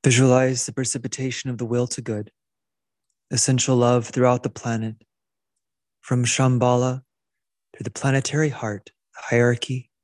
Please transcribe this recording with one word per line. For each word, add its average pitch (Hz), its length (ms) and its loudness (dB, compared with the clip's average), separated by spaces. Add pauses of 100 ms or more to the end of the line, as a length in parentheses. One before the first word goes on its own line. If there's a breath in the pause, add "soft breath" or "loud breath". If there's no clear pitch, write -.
Visualize 127 640 4
the 117 60 -10
precipitation 131 760 -6
of 123 100 -8
the 120 60 -4
will 120 220 0
to - 160 -10
good, 104 300 -6 (960)
essential 131 460 0
love 120 320 2
throughout 123 340 2
the 120 80 -4
planet, 113 460 -6 (1040)
from 123 240 -2
Shambhala 127 800 2 (720)
through - 120 -14
the 113 80 -6
planetary 143 560 0
heart, 110 420 -8 (240)
the - 60 -20 (100)
hierarchy 120 600 0 (120)